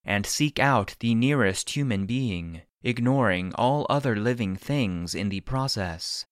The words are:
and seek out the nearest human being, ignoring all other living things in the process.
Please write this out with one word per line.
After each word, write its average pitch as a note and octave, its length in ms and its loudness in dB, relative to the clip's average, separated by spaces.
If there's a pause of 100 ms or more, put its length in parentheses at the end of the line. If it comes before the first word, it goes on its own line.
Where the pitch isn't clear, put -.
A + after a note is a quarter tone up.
and G2+ 200 0
seek - 340 0
out C3+ 420 2
the A#2 120 2
nearest A#2 580 2
human A2+ 340 0
being, F2+ 560 -4 (220)
ignoring A#2 720 2
all C3+ 340 2
other C3+ 260 2
living G#2+ 400 0
things F#2 580 -2
in F#2 140 -2
the F#2+ 140 -2
process. A2+ 920 -4